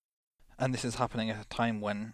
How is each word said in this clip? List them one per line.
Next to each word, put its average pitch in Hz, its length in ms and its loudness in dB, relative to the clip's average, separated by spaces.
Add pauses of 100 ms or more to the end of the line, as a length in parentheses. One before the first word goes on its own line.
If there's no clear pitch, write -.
(600)
And 131 140 2
this 123 120 -2
is 117 100 0
happening 113 360 0
at 107 100 -4
a 107 60 -14
time 117 340 2
when 104 320 -2